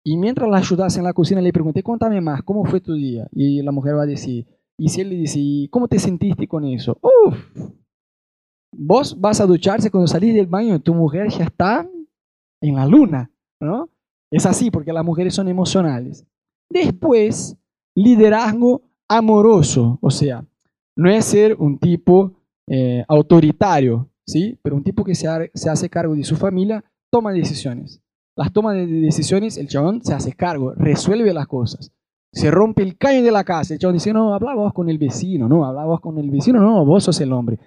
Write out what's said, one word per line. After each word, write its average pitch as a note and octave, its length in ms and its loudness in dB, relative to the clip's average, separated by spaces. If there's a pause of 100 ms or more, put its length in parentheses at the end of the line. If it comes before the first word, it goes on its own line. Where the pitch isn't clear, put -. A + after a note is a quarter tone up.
Y D3+ 140 -2
mientras A#3 320 -2
la G3+ 100 4
ayudas F#3 380 0
en F3+ 80 -4
la F3+ 80 -2
cocina, F#3 300 0
le F3+ 100 0
pregunté, D#3+ 300 -2
"Contame A3+ 380 -2
más, D3+ 220 -4
¿cómo G3+ 220 -4
fue F#3 160 0
tu E3+ 140 -8
día?". C3 380 -6
Y C#3+ 300 0
la C#3+ 100 -4
mujer C#3+ 240 -2
va D3 80 0
a - 20 -2
decir, C3 400 -8 (320)
y D#3 100 -2
si F3+ 140 -4
él G3 80 -6
le F#3 60 -6
dice, D3 240 -4
"¿Y C#3+ 280 -2
cómo B3 200 -2
te G#3+ 100 0
sentiste F#3 500 -2
con D3+ 160 -6
eso?". B2+ 380 -6
Uf, A#4 340 6 (1400)
vos G#3+ 440 -4
vas G#3+ 200 0
a G#3 60 2
ducharse G3 440 0
cuando F3+ 160 0
salís F#3 280 0
del G3+ 120 2
baño, F#3+ 340 -2
tu E3+ 140 0
mujer E3+ 340 -2
ya E3+ 160 -6
está G#3 420 -2 (760)
en D3 140 -2
la C3+ 100 0
luna, D#3+ 440 4 (300)
¿no? A3 300 -6 (400)
Es - 160 2
así, A3 240 0
porque E3 220 -6
las D#3+ 120 -4
mujeres F3 300 -2
son F#3+ 140 -2
emocionales. E3 760 -2 (420)
Después, A#3 880 0 (380)
liderazgo A3 880 4 (260)
amoroso, G#3 920 4
o - 100 2
sea, C3+ 340 -2 (520)
no E3+ 120 4
es A3 160 4
ser G#3+ 340 2
un C#3+ 200 0
tipo, F3+ 540 2 (340)
eh, B2 400 -2
autoritario, D3+ 1040 4 (160)
¿sí? G3+ 360 -4
Pero C#3+ 140 -4
un C#3+ 60 -4
tipo G3 220 -4
que F#3+ 100 -2
se E3 140 -4
ha-, E3 240 -6
se - 180 -4
hace D#3 180 -2
cargo E3 280 -4
de C#3 80 -4
su - 100 -4
familia, G3 480 -2 (300)
toma A3 200 0
decisiones. C#3+ 720 -6 (340)
Las D3 160 -4
tomas G#3 220 0
de, F#3 120 -4
de D#3+ 160 -2
decisiones, F#3+ 540 -2
el C#3+ 120 -10
chabón F3+ 340 -2
se - 120 -4
hace C3+ 180 -8
cargo, C#3+ 420 -4
resuelve F#3+ 580 0
las D3 140 -4
cosas. - 460 -8 (400)
Se - 180 0
rompe G#3 320 2
el F#3+ 140 -4
caño C4+ 260 2
de A#3 80 4
la G3+ 140 2
casa, D#3+ 300 -4
el D3 40 -8
chabón F3+ 160 0
dice, F3 180 -2
"No, A3 220 2
habla A3+ 220 -4
vos G#3 160 -2
con F3 160 -4
el D#3+ 100 -2
vecino, D3+ 500 -2
no, D#3 160 4
habla C3+ 200 -8
vos D#3+ 160 -2
con D#3+ 180 -10
el D3 120 -4
vecino, G#3 300 2
no, G3+ 240 4
vos F3 200 4
sos E3+ 160 0
el C3 120 -2
hombre. A#2 340 -4